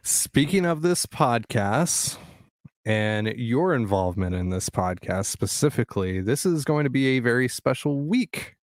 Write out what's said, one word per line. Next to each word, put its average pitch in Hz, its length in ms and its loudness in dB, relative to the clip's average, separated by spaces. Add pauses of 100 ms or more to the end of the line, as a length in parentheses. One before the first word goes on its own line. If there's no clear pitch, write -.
speaking 175 600 2
of 160 160 0
this 175 240 0
podcast 120 1120 0 (680)
and 107 420 0 (100)
your 127 360 0
involvement 92 640 0
in 90 140 -2
this 92 200 -2
podcast 90 580 -2
specifically, 95 920 -2
this 117 240 0
is 165 200 0
going 151 180 0
to 139 60 0
be 131 280 2
a - 20 2
very 123 280 2
special 139 540 -2
week 202 540 -2 (120)